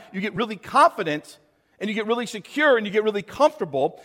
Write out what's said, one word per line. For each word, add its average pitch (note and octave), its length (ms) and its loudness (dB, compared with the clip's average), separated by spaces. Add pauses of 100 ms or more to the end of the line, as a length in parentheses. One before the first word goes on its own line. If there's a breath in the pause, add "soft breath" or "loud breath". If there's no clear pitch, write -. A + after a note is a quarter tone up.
(120 loud breath)
you F#3+ 80 -8
get G3+ 140 -4
really G#3+ 220 -4
confident, F#3 840 0 (420)
and G#3+ 80 -6
you G#3+ 60 -4
get G#3+ 120 -2
really A#3+ 200 -2
secure, C4+ 500 2
and G#3+ 100 0
you F#3+ 60 -8
get G#3+ 120 2
really G3+ 180 0
comfortable, E3 840 0